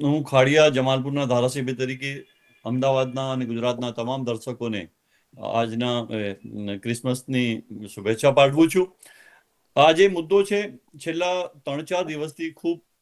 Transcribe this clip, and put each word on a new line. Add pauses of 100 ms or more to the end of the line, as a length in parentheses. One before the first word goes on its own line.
હું
ખાડિયા
જમાલપુરના
ધારાસભ્ય
તરીકે (400)
અમદાવાદના
અને
ગુજરાતના
તમામ
દર્શકોને (540)
આજના,
અ, (760)
ક્રિસમસની (320)
શુભેચ્છા
પાઠવું
છું. (800)
આ
જે
મુદ્દો
છે,
છેલ્લા
ત્રણ
ચાર
દિવસથી
ખૂબ (220)